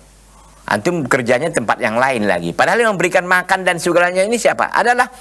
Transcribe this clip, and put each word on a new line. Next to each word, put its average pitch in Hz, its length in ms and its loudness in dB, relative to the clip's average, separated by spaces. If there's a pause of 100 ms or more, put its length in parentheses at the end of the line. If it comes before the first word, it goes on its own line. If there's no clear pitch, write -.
(720)
Antum 151 320 -2
kerjanya 127 480 0
tempat 120 320 -2
yang 113 160 -2
lain 123 320 0
lagi. 85 240 -2
Padahal 160 240 0
yang 226 160 2
memberikan 180 320 0
makan 185 400 0
dan 175 160 -2
segalanya 175 400 2
ini 226 160 -2
siapa? 165 320 0
Adalah 240 400 0 (100)